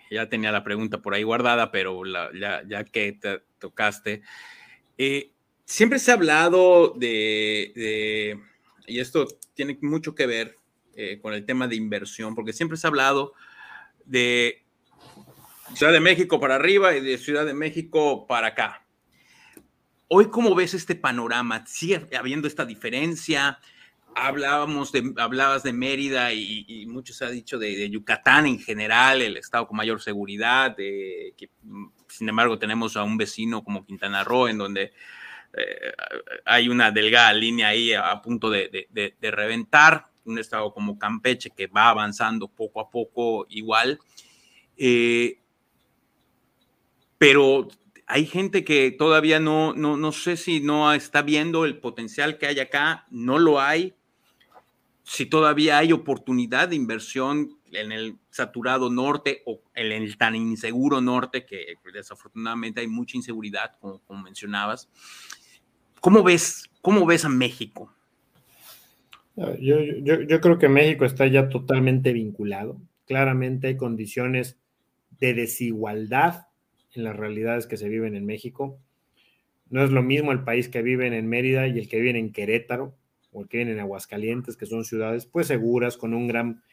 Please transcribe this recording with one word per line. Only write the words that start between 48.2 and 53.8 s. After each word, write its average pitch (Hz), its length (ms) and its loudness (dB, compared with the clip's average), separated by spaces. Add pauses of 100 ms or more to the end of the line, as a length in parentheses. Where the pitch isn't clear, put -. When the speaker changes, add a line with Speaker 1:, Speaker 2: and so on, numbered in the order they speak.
Speaker 1:
gente 190 380 -2
que 135 260 4
todavía 156 480 4
no, 156 340 2
no, 151 240 -2
no 151 140 -2
sé 170 260 -4
si 170 220 -2
no 147 340 2
está 147 300 0
viendo 156 420 0
el 143 140 -4
potencial 127 600 -6
que 147 100 -6
hay 143 100 -4
acá, 143 500 -2
no 123 300 -2
lo 156 220 6
hay, 160 340 0 (1120)